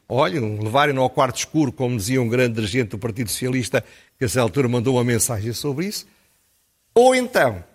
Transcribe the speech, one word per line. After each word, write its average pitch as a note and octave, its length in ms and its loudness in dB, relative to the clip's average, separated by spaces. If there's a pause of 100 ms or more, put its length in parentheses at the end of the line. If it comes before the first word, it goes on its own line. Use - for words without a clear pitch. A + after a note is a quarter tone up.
olha, D3+ 340 0
um, G#2+ 200 -4
levarem-no C3 400 0
ao B2+ 80 2
quarto C3 260 0
escuro, D3+ 360 0
como B2 240 -2
dizia B2 260 0
um A#2 60 0
grande A#2+ 260 2
dirigente A2 360 -2
do A2+ 80 -10
Partido A2+ 320 -6
Socialista, B2+ 540 -2 (340)
que C3 60 -2
a - 20 2
essa B2+ 140 0
altura B2 280 2
mandou B2 280 0
uma A#2+ 80 2
mensagem A#2 480 -2
sobre D3 340 -6
isso. - 200 -10 (880)
Ou B3+ 200 8
então, D#3+ 480 0 (120)